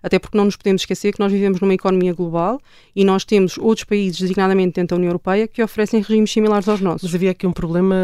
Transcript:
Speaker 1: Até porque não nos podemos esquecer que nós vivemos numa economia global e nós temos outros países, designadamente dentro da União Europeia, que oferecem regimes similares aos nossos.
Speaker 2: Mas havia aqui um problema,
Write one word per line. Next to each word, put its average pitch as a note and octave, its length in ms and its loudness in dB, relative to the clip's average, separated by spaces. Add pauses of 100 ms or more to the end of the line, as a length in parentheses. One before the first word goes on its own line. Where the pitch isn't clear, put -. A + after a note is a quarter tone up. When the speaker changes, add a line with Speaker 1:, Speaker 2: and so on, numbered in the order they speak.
Speaker 1:
Até - 180 0
porque - 180 -4
não G#3 80 4
nos G3+ 100 0
podemos F#3+ 260 0
esquecer G3+ 320 -4
que - 60 -12
nós G3+ 120 2
vivemos G3 280 0
numa G3 140 2
economia F#3 400 0
global E3+ 460 -2 (360)
e G3 80 2
nós F#3+ 220 2
temos F#3+ 320 2
outros A3 260 0
países, F#3+ 360 -2
designadamente F#3+ 560 0
dentro F3 200 -2
da - 20 0
União F3 120 0
Europeia, F#3+ 380 -2
que - 160 -6
oferecem G#3+ 380 -2
regimes G#3+ 300 2
similares G#3+ 360 2
aos G#3 140 0
nossos. E3+ 220 -2
Speaker 2:
Mas F3 120 -4
havia F#3 160 0
aqui F#3 160 -4
um F3 60 0
problema, F3+ 500 -2